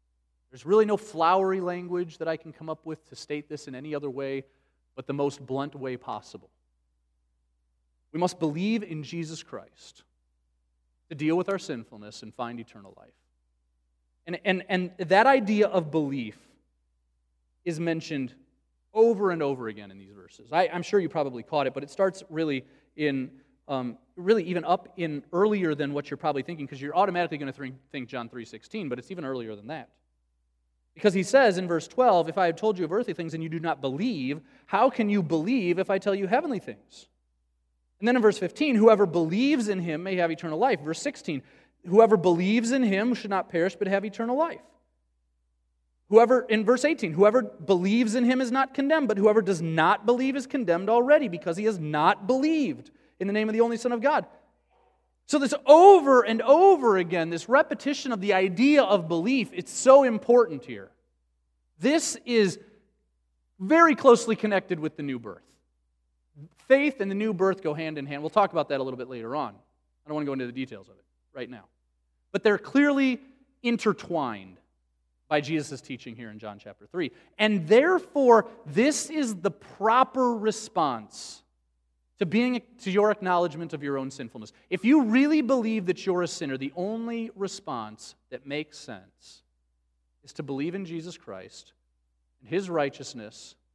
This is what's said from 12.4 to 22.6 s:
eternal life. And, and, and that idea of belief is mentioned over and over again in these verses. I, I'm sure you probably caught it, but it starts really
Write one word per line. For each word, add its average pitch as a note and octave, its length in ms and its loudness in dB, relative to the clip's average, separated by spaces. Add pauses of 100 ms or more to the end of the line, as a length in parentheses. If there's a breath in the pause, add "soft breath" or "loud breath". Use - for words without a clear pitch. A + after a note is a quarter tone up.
eternal G#2 380 -20
life. - 160 -20 (1160)
And, F3 160 -10
and, F#3+ 240 -2
and F3+ 300 -4
that F#3+ 280 4
idea G#3+ 420 2
of E3+ 220 -2
belief C#3 480 -4 (1300)
is E3 160 -6
mentioned D#3+ 540 -6 (600)
over G#3+ 380 4
and E3 100 -4
over C3 280 -4
again G2+ 220 -14
in G2 60 -20
these G2 140 -20
verses. G#2 400 -20
I, E3+ 160 2
I'm E3+ 160 -2
sure G#3 160 0
you E3+ 80 0
probably C3+ 360 -4
caught C#3 240 -2
it, B2+ 60 -2
but C#3 100 -8
it C#3+ 60 -12
starts F#3+ 400 -2
really D3+ 360 -4 (320 soft breath)